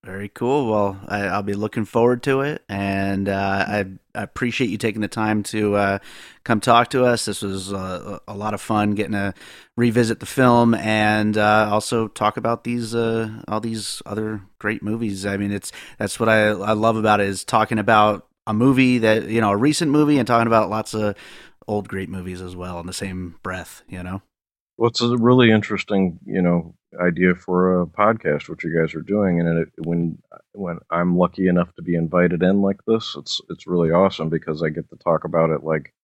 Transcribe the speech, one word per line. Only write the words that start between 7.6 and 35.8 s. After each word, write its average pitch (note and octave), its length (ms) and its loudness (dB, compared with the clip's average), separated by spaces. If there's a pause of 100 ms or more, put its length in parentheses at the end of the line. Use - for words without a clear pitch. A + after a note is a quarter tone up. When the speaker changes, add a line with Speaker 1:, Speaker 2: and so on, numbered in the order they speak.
Speaker 1:
uh, F#2+ 540 -8
a, G#2 60 -14
a G2+ 40 -12
lot G#2 180 -6
of G2 80 -8
fun G#2+ 320 0
getting G#2 180 -4
to G2+ 220 -4 (420)
revisit A2+ 440 2
the G#2 60 -12
film A#2+ 480 4
and, G#2+ 600 2
uh, G#2+ 340 4
also A2 380 0
talk G#2 300 -2
about A#2 260 -2
these, A#2 300 -6
uh, A2+ 540 -2
all G#2+ 120 -2
these A2+ 460 -8
other G#2+ 340 -6 (180)
great G#2+ 240 -4
movies. G#2 440 -6
I G2+ 100 -4
mean, G2+ 140 -4
it's, G2+ 220 -8 (260)
that's G#2+ 200 -6
what A2+ 120 2
I, G#2+ 160 6
I G#2 260 0
love A2 240 2
about G#2+ 240 2
it, G2+ 80 0
is F#2+ 160 -6
talking A2 360 0
about G#2+ 460 4 (200)
a G#2+ 80 -4
movie B2+ 440 4
that, A2 300 2
you A2+ 140 0
know, G#2 80 2
a G2+ 60 2
recent D3 340 2
movie D3 280 4
and A#2 80 0
talking A#2 200 2
about A2 240 4
lots A2 240 -6
of G#2+ 220 -2 (500)
old G#2 200 -4
great F#2+ 220 -8
movies F#2 320 -10
as F#2 160 -12
well F2+ 240 -10
in E2+ 60 -12
the F2+ 80 -12
same F#2 480 -8
breath, F#2 460 -10
you F2+ 140 -12
know? F#2 200 -10 (560)
Speaker 2:
Well, A#2 100 2
it's A#2 140 -2
a A#2+ 160 2
really A#2+ 320 6
interesting, G2 720 0
you F#2+ 160 -4
know, F2 340 0 (240)
idea F2+ 360 2
for F2+ 480 0
a E2+ 40 -2
podcast, G#2 640 0
what E2 160 -12
you E2 100 -4
guys D#2+ 200 0
are D#2 80 -8
doing. G2 360 0
And E2+ 200 0
it, D#2+ 100 -2 (160)
when, E2+ 320 -2 (380)
when F2 240 -8 (100)
I'm F2 300 0
lucky F2+ 280 0
enough F2+ 280 2
to - 80 -16
be F2 120 -4
invited E2+ 480 2
in G2 200 2
like G2 240 -2
this, A2+ 320 -2
it's, - 320 -8
it's - 160 -12
really E2+ 240 0
awesome F2 400 2
because D#2 320 -4
I D#2 80 0
get D#2+ 180 -8
to - 80 -20
talk E2 280 0
about E2 260 2
it D2+ 120 -2
like D#2 300 -4 (120)